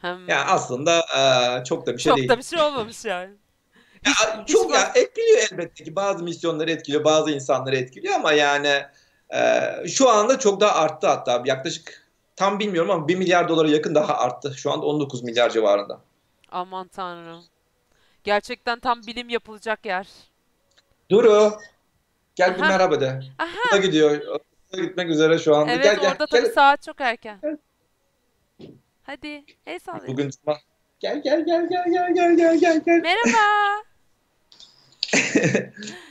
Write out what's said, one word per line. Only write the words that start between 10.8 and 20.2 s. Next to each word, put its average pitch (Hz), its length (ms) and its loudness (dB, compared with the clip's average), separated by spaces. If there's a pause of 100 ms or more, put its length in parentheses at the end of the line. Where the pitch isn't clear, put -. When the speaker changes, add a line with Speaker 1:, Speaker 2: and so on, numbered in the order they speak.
Speaker 2:
hatta. 127 400 0
Yaklaşık - 600 -8 (280)
tam 196 220 0
bilmiyorum 196 320 -2
ama 160 180 -2
bir 180 80 0
milyar 180 320 2
dolara 160 200 2
yakın 151 260 0
daha 151 240 2
arttı. 127 380 -4
Şu 143 160 -6
anda 147 140 -6
on 147 140 -2
dokuz 131 220 -8
milyar 120 280 0
civarında. 101 500 0 (500)
Speaker 1:
Aman 185 380 -10
tanrım. 170 560 -14 (800)
Gerçekten 233 560 -4
tam 240 260 -4
bilim 240 220 -12
yapılacak 220 580 -8
yer. 190 220 -6 (1040)